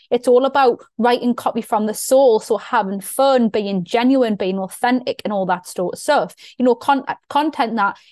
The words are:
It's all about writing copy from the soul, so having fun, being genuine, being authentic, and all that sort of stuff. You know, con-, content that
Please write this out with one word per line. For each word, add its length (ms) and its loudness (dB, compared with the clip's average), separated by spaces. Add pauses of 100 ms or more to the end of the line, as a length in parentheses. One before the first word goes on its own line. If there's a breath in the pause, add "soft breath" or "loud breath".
(120 soft breath)
It's 160 -2
all 160 6
about 400 2 (140)
writing 360 0
copy 280 -4
from 240 -2
the 80 -4
soul, 480 4
so 160 -2
having 420 -4
fun, 480 2
being 380 -4
genuine, 500 2
being 240 -4
authentic, 640 -4
and 80 -6
all 140 -2
that 220 -4
sort 280 -6
of 40 -14
stuff. 360 -2 (220 loud breath)
You 80 0
know, 100 4
con-, 300 0 (240)
content 480 -2
that 200 -2 (140 soft breath)